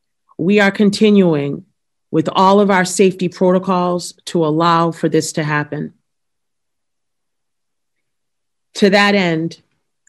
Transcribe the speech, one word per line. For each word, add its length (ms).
We 220
are 120
continuing 920
with 200
all 280
of 120
our 140
safety 420
protocols 840
to 200
allow 460
for 180
this 240
to 100
happen. 500
To 160
that 240
end, 460